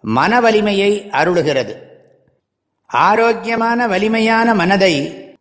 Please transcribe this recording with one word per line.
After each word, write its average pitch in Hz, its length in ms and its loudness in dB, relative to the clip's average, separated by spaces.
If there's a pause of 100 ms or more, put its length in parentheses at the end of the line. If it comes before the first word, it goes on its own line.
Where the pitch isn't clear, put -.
மன 151 400 0
வலிமையை 208 680 0
அருளுகிறது. 139 640 0 (1080)
ஆரோக்கியமான, 226 1000 0
வலிமையான 220 680 0
மனதை 180 720 0 (160)